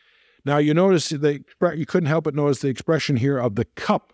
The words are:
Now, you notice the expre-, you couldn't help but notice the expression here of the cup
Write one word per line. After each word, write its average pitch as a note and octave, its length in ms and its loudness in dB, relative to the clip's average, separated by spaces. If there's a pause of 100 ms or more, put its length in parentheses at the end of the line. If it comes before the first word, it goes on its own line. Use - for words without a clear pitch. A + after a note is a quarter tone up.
(460)
Now, C#3+ 140 2
you D3+ 160 2
notice F3+ 340 2
the D3 300 0
expre-, F3 360 -4
you C#3+ 120 -6
couldn't E3+ 200 0
help D#3 180 0
but C#3+ 100 -4
notice C#3+ 240 0
the C#3+ 80 -4
expression C#3+ 500 -2
here C3+ 220 0
of A#2+ 160 -2
the A#2 100 -2
cup - 480 -4